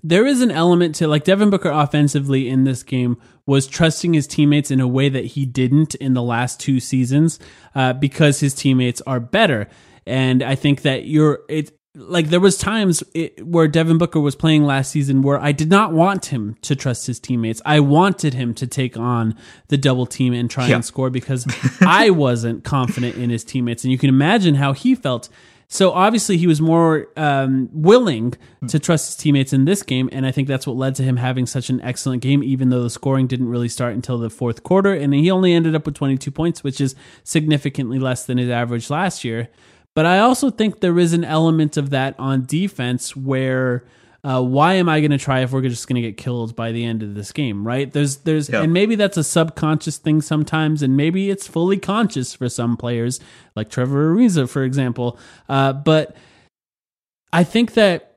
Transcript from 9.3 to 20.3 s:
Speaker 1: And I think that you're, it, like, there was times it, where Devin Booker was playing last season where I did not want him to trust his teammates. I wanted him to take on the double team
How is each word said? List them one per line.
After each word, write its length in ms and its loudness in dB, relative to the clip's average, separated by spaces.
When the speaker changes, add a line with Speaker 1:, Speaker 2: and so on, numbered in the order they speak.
Speaker 1:
And 380 0
I 120 -2
think 280 0
that 220 -2
you're, 340 2
it, 220 -6
like, 340 -4
there 120 2
was 180 4
times 420 0
it, 320 -6
where 200 4
Devin 300 2
Booker 220 0
was 160 0
playing 300 4
last 260 0
season 320 0
where 160 2
I 120 0
did 200 0
not 220 4
want 340 2
him 340 -6
to 140 -2
trust 320 -6
his 120 -8
teammates. 460 -4
I 140 4
wanted 560 2
him 200 -4
to 120 -8
take 300 -6
on 380 0
the 80 0
double 280 0
team 280 -2